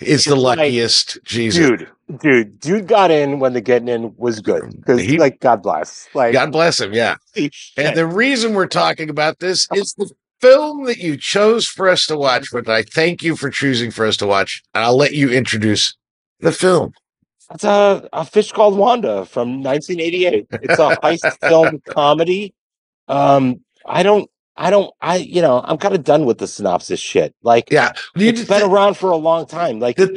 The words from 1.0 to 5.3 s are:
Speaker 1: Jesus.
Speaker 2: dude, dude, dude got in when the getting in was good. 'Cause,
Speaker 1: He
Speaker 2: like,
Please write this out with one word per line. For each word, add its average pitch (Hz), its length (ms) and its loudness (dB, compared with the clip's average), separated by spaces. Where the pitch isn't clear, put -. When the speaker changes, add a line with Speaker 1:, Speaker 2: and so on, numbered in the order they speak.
Speaker 1:
Jesus. 113 360 -2
Speaker 2:
dude, 107 180 -2
dude, 120 380 2
dude 185 280 -4
got 190 240 4
in 143 280 0
when 131 140 0
the 123 80 -2
getting 120 260 0
in 117 300 -6
was 117 220 -4
good. 92 240 -2
'Cause, 123 160 2
Speaker 1:
He 120 180 0
Speaker 2:
like, 143 200 2